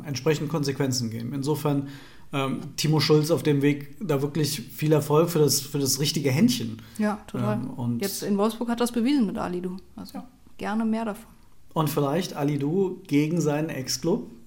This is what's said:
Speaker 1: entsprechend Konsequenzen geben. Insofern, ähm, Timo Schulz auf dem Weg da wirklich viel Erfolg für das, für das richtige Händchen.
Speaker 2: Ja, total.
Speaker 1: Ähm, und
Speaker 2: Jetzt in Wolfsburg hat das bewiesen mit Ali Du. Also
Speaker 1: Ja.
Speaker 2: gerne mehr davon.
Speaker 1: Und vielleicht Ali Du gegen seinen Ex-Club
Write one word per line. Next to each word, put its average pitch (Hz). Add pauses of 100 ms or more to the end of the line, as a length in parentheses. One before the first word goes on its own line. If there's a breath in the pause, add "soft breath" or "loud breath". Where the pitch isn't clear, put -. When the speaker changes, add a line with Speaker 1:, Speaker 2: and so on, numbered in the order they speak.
Speaker 1:
entsprechend 151
Konsequenzen 135
geben. 117
Insofern, 143 (460 loud breath)
ähm, 135 (180)
Timo 151
Schulz 151
auf 156
dem 143
Weg 147 (100)
da 143
wirklich 147
viel -
Erfolg 156
für 165
das, 147
für -
das 135
richtige 139
Händchen. 131 (160 loud breath)
Speaker 2:
Ja, 214
total. 123
Speaker 1:
Ähm, -
und 120
Speaker 2:
Jetzt 196
in 202
Wolfsburg 226
hat 233
das 233
bewiesen 240
mit 175
Ali 180
Du. 185 (180)
Also 196
Speaker 1:
Ja. - (300)
Speaker 2:
gerne 208
mehr 220
davon. - (420)
Speaker 1:
Und 151
vielleicht 147
Ali 147
Du 165
gegen 151
seinen 151
Ex-Club 165 (160)